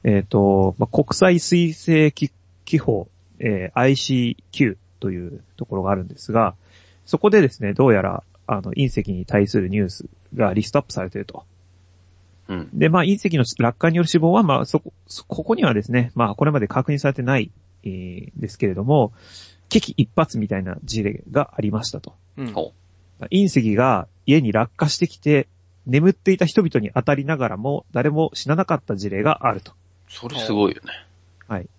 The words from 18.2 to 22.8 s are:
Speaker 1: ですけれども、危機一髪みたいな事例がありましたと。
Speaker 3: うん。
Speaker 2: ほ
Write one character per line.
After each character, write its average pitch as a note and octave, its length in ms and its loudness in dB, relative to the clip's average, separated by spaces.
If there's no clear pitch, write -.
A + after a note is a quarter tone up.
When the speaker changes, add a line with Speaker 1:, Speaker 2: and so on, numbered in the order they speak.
Speaker 1:
で A2 120 -8
す - 100 -16
け A2 100 0
れ F#2 60 -2
ど G#2 100 -6
も、 C3 280 2
危 A3 120 4
機 - 160 -12
一 - 180 2
髪 D#3 240 0
み G#2+ 100 -4
た G2 100 -2
い F#2+ 40 -4
な F#2 220 -8
事 A2 180 -4
例 G2+ 280 -4
が C#3 260 -2
あ - 40 -6
り G#2 100 -2
ま A2 120 -2
し - 80 -8
た - 100 -12
と。 - 140 -20
Speaker 3:
う C#3 80 -10
ん。 A2+ 80 -8
Speaker 2:
ほ E2+ 200 -8